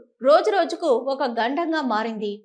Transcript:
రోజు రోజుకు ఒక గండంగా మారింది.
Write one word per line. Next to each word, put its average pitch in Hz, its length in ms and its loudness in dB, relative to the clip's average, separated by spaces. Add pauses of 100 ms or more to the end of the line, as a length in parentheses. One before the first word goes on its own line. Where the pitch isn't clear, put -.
(280)
రోజు 349 280 6
రోజుకు 330 340 0 (220)
ఒక 269 100 -4 (160)
గండంగా 302 440 -2 (100)
మారింది. 214 400 -4 (120)